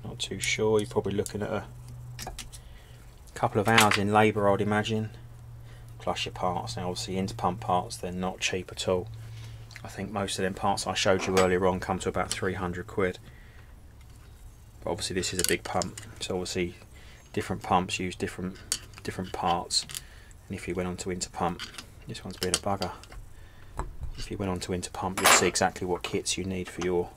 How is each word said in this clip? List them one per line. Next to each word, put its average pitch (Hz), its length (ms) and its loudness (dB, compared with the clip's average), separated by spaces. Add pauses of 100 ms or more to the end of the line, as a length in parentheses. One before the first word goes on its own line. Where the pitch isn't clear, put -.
Not 117 160 -8
too - 220 -4
sure. 110 380 4
You're 104 100 2
probably 101 240 0
looking 101 300 0
at - 80 -2
a 101 160 -2 (1700)
couple - 260 2
of 101 80 4
hours 110 300 8
in 101 140 4
labour, 107 360 8
I'd 98 120 6
imagine, 107 500 2 (880)
plus - 260 -2
your - 80 -6
parts. - 440 -2
Now, 90 140 -2
obviously, 92 240 -4
Interpump 95 460 0
parts, - 360 2
they're 90 160 -6
not 92 280 -2
cheap - 320 0
at - 160 -2
all. 92 200 4 (760)
I - 40 -8
think 98 220 -6
most 101 280 -2
of 98 40 2
them 95 120 2
parts 98 320 0
I 95 80 0
showed 95 320 4
you 95 120 4
earlier 92 280 6
on 92 120 6
come 92 220 0
to - 80 0
about 90 220 0
three 92 240 0
hundred 90 340 -4
quid. 92 320 0 (1600)
But - 80 -2
obviously, 87 240 -2
this 92 180 0
is 90 80 0
a - 80 4
big 87 140 2
pump, - 380 -2 (200)
so - 140 -4
obviously, 90 400 0 (580)
different - 300 -2
pumps 90 380 2
use 92 160 -4
different, 92 420 -4 (460)
different 98 280 -6
parts. - 540 0 (640)
And 98 80 -6
if - 100 -8
you 87 80 -2
went 90 140 0
on 87 80 -4
to - 140 -6
Interpump, 90 520 0 (460)
this - 160 -10
one's 95 140 -8
been 90 180 2
a - 20 0
bugger. 98 340 0 (1200)
If - 160 -6
you 98 40 -6
went 98 140 0
on 92 100 0
to - 120 -4
Interpump, 92 480 -2
you'd 95 80 6
see - 180 8
exactly 92 400 4
what 87 160 0
kits - 340 -2
you 92 80 -4
need 92 240 -2
for - 120 -10
your 90 360 2